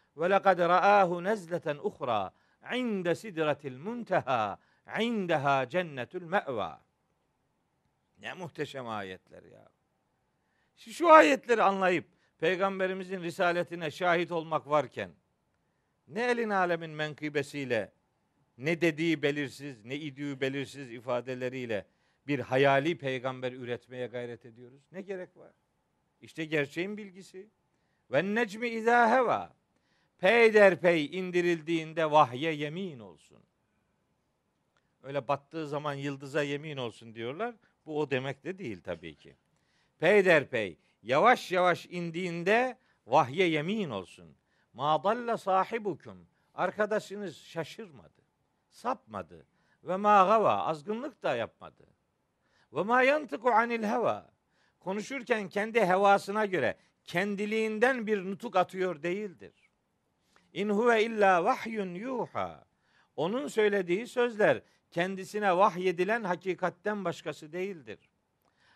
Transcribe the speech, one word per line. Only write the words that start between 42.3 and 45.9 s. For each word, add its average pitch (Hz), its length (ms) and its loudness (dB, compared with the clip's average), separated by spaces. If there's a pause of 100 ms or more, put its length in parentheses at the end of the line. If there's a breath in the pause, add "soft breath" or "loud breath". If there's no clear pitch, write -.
vahye 180 400 2
yemin 165 420 -2
olsun. 90 460 -12 (380)
"Mâ 143 300 0
dalle 233 340 0
sâhibukum." 185 920 -4 (280)